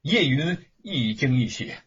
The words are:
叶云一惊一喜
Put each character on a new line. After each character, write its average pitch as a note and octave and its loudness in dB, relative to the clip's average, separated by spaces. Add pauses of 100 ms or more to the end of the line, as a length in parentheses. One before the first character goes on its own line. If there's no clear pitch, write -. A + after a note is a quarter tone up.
叶 E3+ 2
云 D#3 0 (200)
一 A#2+ -2
惊 B2+ 2
一 A2+ 2
喜 - -8 (140)